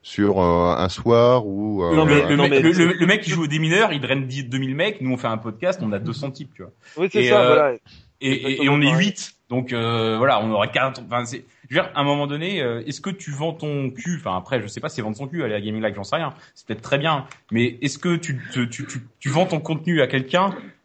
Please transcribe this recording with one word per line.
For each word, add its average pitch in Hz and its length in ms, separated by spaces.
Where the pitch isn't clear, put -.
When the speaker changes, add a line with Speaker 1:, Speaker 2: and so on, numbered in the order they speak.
Speaker 1:
sur, 101 380
euh, 87 360
un 92 140
soir 117 580
où, 101 360
euh, 87 120
Speaker 2:
Non, 160 100
mais 147 160
Speaker 3:
Non, 139 80
Speaker 2:
le 143 60
Speaker 3:
non, 143 80
Speaker 2:
mec, 139 80
Speaker 3:
mais 135 100
Speaker 2:
le, 165 120
Speaker 3:
c'est 175 120
Speaker 2:
le, 180 80
le 170 140
mec 208 140
qui 165 100
joue 170 120
au 151 40
démineur, 160 440
il 147 80
draine 135 280
dix, 135 160
deux 127 160
mille 131 160
mecs, 202 260
nous 131 100
on 123 60
fait - 100
un 113 100
podcast, 117 460
on 110 80
a 98 80
deux 110 140
cents 139 180
types, 147 220
tu - 80
vois. 87 100
Speaker 3:
Oui, 180 140
c'est - 120
Speaker 2:
Et, 123 60
Speaker 3:
ça, - 120
Speaker 2:
euh, 123 60
Speaker 3:
voilà. 139 260
Speaker 2:
et, 113 60
et, 135 80
et 135 60
Speaker 3:
Exactement 139 240
Speaker 2:
on 147 60
est 139 100
Speaker 3:
pareil. 165 160
Speaker 2:
huit, - 240
donc, 127 240
euh, 113 440
voilà, 123 260
on 110 80
aurait 107 180
quatre, 131 380
enfin, 120 180
c'est, 117 200
je 135 60
veux 175 60
dire, - 140
à 147 60
un - 20
moment 143 240
donné, 160 340
euh, 120 240
est-ce - 160
que 196 80
tu 190 220
vends 151 220
ton 147 360
cul, - 300
enfin, 92 180
après, 117 240
je 104 60
sais 104 120
pas 151 100
si - 80
c'est 123 40
vendre 107 160
son 139 100
cul, 160 160
aller 107 120
à 104 60
Gaming 107 200
Live, 104 140
j'en 101 80
sais 139 140
rien, 156 160
c'est - 140
peut-être 110 160
très - 160
bien, 151 260
mais 117 300
est-ce - 160
que 175 180
tu, 160 240
te, 131 60
tu, 120 260
tu, - 160
tu 139 100
vends 156 180
ton 160 120
contenu 160 420
à 127 60
quelqu'un 170 460